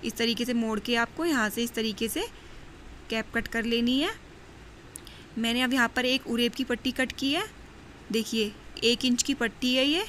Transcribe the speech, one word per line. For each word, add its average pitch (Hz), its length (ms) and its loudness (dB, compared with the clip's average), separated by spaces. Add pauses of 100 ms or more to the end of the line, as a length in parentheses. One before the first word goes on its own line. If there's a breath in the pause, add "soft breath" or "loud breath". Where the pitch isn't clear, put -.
इस 226 120 -2
तरीके 233 280 2
से 247 100 0
मोड़ 220 260 0
के 240 160 0
आपको 233 280 0
यहाँ 240 260 2
से 233 120 -2
इस 233 120 -2
तरीके 226 340 0
से 320 160 -2 (880 loud breath)
कैप 220 240 -2
कट 226 140 0
कर 233 160 0
लेनी 240 360 4
है। 359 100 2 (1300 loud breath)
मैंने 233 240 2
अब 254 100 2
यहाँ 247 160 6
पर 247 180 0
एक 262 200 2
उरेब 233 260 2
की 262 120 -2
पट्टी 240 280 0
कट 247 200 0
की 269 200 0
है। 349 120 2 (680)
देखिए, 220 380 2 (340)
एक 233 200 4
इंच 240 180 4
की 277 120 2
पट्टी 247 400 0
है 262 120 6
ये। 330 220 4